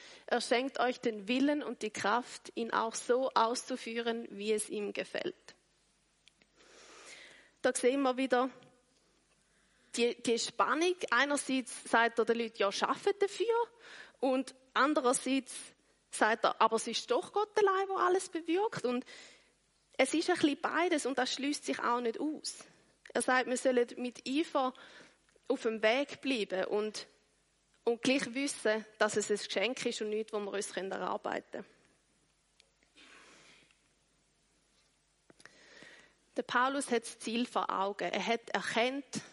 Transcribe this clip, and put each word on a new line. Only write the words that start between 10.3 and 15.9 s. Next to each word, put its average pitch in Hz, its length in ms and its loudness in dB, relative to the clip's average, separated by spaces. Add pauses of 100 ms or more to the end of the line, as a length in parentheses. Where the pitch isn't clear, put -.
Spannung. 302 560 2 (160)
Einerseits 262 760 0
sagt 233 300 4
er 220 60 2
den 233 120 2
Leuten, 226 200 -4
ja, 196 100 2
arbeitet 269 540 0
dafür. 403 340 0 (640)
Und 262 360 0 (180)
andererseits 262 800 2 (560)